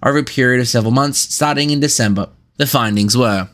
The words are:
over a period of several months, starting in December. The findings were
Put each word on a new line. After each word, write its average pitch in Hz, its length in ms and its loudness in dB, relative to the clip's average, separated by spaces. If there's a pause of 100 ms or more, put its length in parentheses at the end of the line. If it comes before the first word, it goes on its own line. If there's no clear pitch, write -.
over 143 160 2
a 151 60 0
period 127 360 0
of 123 60 -2
several 113 260 0
months, 139 280 0
starting 147 500 -2
in 147 80 0
December. 104 520 0 (260)
The 143 100 0
findings 107 500 0
were 101 380 0